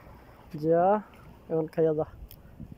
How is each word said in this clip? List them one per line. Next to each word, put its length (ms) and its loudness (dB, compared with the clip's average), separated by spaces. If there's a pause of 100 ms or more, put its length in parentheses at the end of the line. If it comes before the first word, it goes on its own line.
(640)
যা, 380 2 (480)
এখন 180 -2
খাইয়া 280 0
যা। 100 -4 (720)